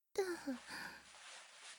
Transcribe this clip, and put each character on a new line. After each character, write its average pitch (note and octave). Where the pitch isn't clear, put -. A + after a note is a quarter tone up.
と。 G4+